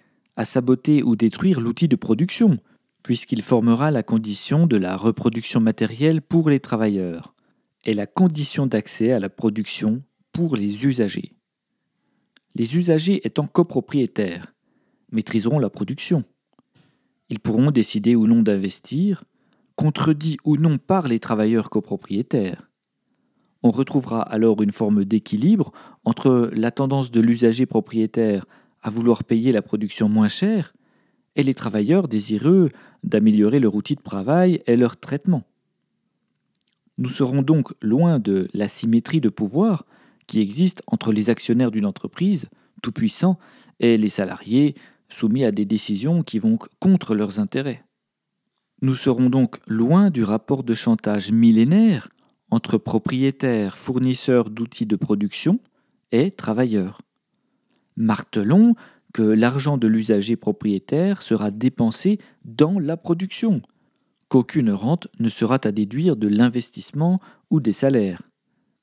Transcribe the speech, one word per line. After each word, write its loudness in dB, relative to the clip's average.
à -4
saboter 2
ou 2
détruire 0
l'outil 0
de 4
production, 0
puisqu'il -4
formera 2
la 0
condition 0
de 2
la -2
reproduction -2
matérielle 0
pour 0
les 4
travailleurs -4
et -2
la -4
condition 0
d'accès -2
à 0
la -4
production -4
pour -2
les -4
usagers. -2
Les -4
usagers 0
étant -2
copropriétaires, -2
maîtriseront -2
la -2
production. -4
Ils -8
pourront 2
décider 2
ou 4
non 6
d'investir, -2
contredits -2
ou 2
non 2
par -2
les 0
travailleurs 0
copropriétaires. -4
On 4
retrouvera -2
alors 2
une 2
forme 0
d'équilibre 0
entre 2
la -2
tendance -2
de 2
l'usager 2
propriétaire -2
à -6
vouloir 0
payer 0
la 2
production -4
moins 4
chère -2
et 2
les 2
travailleurs 0
désireux 2
d'améliorer 4
leur 2
outil -4
de -20
travail 0
et 4
leur 2
traitement. -2
Nous -4
serons 0
donc 0
loin 2
de 0
l'asymétrie -2
de 2
pouvoir -2
qui -2
existe 0
entre -2
les 0
actionnaires 0
d'une -2
entreprise, -4
tout-puissants, -2
et 4
les 2
salariés, -2
soumis 0
à 2
des -2
décisions -2
qui -6
vont 2
contre 2
leurs -2
intérêts. -4
Nous 0
serons 2
donc 0
loin 4
du 0
rapport -2
de -2
chantage -2
millénaire 4
entre 0
propriétaires, -2
fournisseurs 0
d'outils -8
de 0
production -2
et 2
travailleurs. -4
Martelons 2
que 0
l'argent 2
de 2
l'usager 0
propriétaire -4
sera -2
dépensé -2
dans 0
la -4
production, -2
qu'aucune 2
rente -2
ne 0
sera -2
à -2
déduire -2
de -2
l'investissement 0
ou 2
des 0
salaires. 0